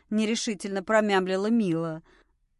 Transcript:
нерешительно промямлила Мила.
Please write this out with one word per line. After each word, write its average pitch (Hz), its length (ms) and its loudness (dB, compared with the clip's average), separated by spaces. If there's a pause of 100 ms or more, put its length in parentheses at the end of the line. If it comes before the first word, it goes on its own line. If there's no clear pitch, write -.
(100)
нерешительно 208 760 -2
промямлила 196 640 2
Мила. 165 540 0 (580)